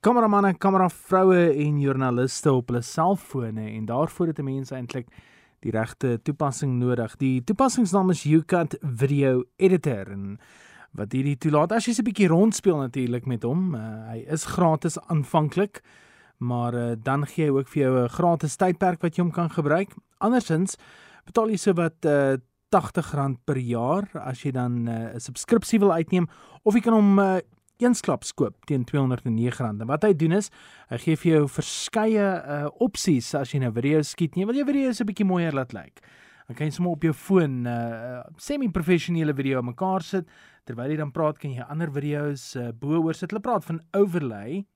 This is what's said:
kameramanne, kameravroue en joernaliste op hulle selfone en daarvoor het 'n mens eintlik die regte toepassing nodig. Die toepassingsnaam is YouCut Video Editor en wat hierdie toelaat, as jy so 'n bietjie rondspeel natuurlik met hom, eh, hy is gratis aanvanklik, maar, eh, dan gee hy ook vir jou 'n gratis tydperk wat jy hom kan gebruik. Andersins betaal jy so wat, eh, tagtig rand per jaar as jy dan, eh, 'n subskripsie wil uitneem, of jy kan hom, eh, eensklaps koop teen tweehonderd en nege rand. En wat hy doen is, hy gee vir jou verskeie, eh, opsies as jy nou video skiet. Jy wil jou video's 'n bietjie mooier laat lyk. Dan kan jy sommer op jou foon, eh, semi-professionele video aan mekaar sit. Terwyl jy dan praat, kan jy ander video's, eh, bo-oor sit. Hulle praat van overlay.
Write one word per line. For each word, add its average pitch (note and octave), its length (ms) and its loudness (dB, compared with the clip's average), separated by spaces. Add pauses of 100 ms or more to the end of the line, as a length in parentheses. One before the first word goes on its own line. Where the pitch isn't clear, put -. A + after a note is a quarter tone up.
kameramanne, G3+ 580 4
kameravroue F#3 960 4
en D3 240 0
joernaliste C3+ 720 0
op B2+ 160 0
hulle A#2+ 140 -2
selfone A#2 880 -4
en A2 160 -8
daarvoor D3 400 -2
het D#3+ 140 -4
'n C#3+ 40 -4
mens C3+ 280 -6
eintlik B2 340 -8 (540)
die C3+ 100 -4
regte A2+ 520 -2
toepassing C#3 560 -2
nodig. B2 380 -2
Die C3 280 0
toepassingsnaam G3+ 680 2
is D#3+ 140 -2
YouCut D#3 580 2
Video C3 600 0 (120)
Editor D3 540 2
en G2 300 -10 (520)
wat G#2 200 -8
hierdie C#3 260 0
toelaat, D#3 340 2
as A3+ 140 0
jy A#3+ 60 0
so A#3 100 -2
'n - 20 0
bietjie G#3 240 2
rondspeel F#3 480 4
natuurlik B2 500 -2
met A#2+ 180 -4
hom, E3 300 0
eh, A2 360 -10
hy A2+ 180 -10
is D3+ 160 -4
gratis E3 540 0
aanvanklik, D#3+ 840 -2 (560)
maar, A#2+ 360 -2
eh, A#2+ 260 -2
dan C3+ 260 0
gee - 180 -2
hy D3+ 60 2
ook C3+ 180 0
vir D3 140 0
jou B2+ 220 4
'n A#2+ 40 -2
gratis E3 480 0
tydperk F#3 460 0
wat E3+ 120 0
jy F3+ 80 0
hom F3 100 0
kan E3+ 180 -2
gebruik. D#3+ 440 0 (240)
Andersins G3 580 0 (480)
betaal - 260 0
jy G#3+ 60 0
so G3 160 2
wat, E3 320 0
eh, C#3 340 4 (300)
tagtig F#3+ 460 0
rand C#3 320 -2
per C3 120 0
jaar B2+ 500 -2 (180)
as C3 160 -10
jy C#3 100 -4
dan, B2 360 -2
eh, A2+ 260 -6
'n A#2 60 -8
subskripsie - 580 0
wil G3 140 4
uitneem, E3 360 0 (360)
of G#3 100 4
jy A#3+ 60 6
kan A#3 120 2
hom, G3+ 260 6
eh, F#3+ 220 2 (380)
eensklaps - 560 0
koop - 320 -4
teen C3 180 -2
tweehonderd C3 400 -2
en A#2 100 -2
nege A#2 280 -2
rand. G#2+ 180 -6
En A2 60 -10
wat D3 160 -2
hy G#3+ 100 6
doen D#3+ 200 2
is, G3+ 180 0 (380)
hy A#2+ 80 -8
gee D#3 200 0
vir E3 160 2
jou D3 160 4
verskeie, G#3 960 -2
eh, D3 240 -6 (100)
opsies F3 560 0
as C#3 180 -4
jy D3 80 -2
nou B2 100 0
video C#3 320 2
skiet. D#3 320 -4
Jy F#3 120 -2
wil A#3 80 -2
jou C#4+ 100 0
video's C4+ 360 0
'n A3+ 60 0
bietjie G3+ 200 -2
mooier F3 260 0
laat C3 200 -4
lyk. F2+ 280 -18 (460)
Dan B2 100 -14
kan D3+ 100 -4
jy D3+ 60 -4
sommer F3 200 -2
op D#3 100 -6
jou E3 100 2
foon, C#3 540 2
eh, A#2 560 -6 (140)
semi-professionele E3+ 960 0
video C3+ 240 -2
aan B2 60 -4
mekaar F#3 380 -4
sit. F3 240 -6 (380)
Terwyl B2 260 -8
jy D3+ 60 -2
dan D3+ 140 -6
praat, D3+ 280 -2
kan C#3 140 -10
jy B2+ 160 -8
ander D#3 220 -6
video's, D3 680 -6
eh, A#2+ 160 -6
bo-oor D#3 420 0
sit. E3+ 160 -10
Hulle G#3 120 -6
praat A3+ 220 -2
van E3 160 -6 (120)
overlay. E3 720 -2 (120)